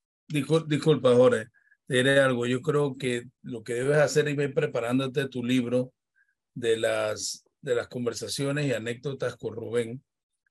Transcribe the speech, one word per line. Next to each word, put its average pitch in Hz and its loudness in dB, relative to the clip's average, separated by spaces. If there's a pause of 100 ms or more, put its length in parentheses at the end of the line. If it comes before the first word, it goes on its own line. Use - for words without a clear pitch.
(280)
Discul-, 156 0
disculpa, 143 4
Jorge. 120 6 (400)
Te 131 -2
diré 135 6
algo. 127 2
Yo 127 -2
creo 143 0
que 123 -4 (140)
lo 120 -12
que 120 -6
debes 135 0
hacer 147 2
es 143 -2
ir 139 -2
preparándote 131 -2
tu 123 -8
libro 123 0 (640)
de 117 0
las, 110 -4 (160)
de 127 -2
las 113 -2
conversaciones 131 -4
y 131 0
anécdotas 120 -6
con 110 -10
Rubén. 113 -4 (480)